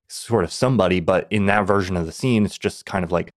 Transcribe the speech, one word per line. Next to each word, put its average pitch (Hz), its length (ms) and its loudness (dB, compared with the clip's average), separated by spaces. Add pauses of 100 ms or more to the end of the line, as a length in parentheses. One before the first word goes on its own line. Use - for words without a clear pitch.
sort 113 360 -2
of 80 80 -6
somebody, 98 480 2
but 87 300 0
in 101 140 0
that 101 220 2
version 95 320 0
of 85 80 -2
the 82 60 -10
scene, 117 340 2
it's 90 100 -6
just - 300 -6
kind 92 180 -2
of, 85 80 -4
like, 87 240 -2